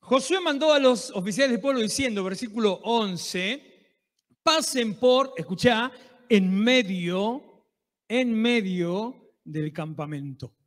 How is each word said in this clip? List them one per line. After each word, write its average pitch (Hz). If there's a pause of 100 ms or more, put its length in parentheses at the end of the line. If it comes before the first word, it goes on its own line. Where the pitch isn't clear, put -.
Josué 269
mandó 302
a 294
los 254
oficiales 208
del 220
pueblo 254
diciendo, 220
versículo 202
once, 202 (460)
"Pasen 254
por", 254
escuchá, 226 (360)
"en 190
medio, 202 (440)
en 240
medio 214 (120)
del 151
campamento" 147 (100)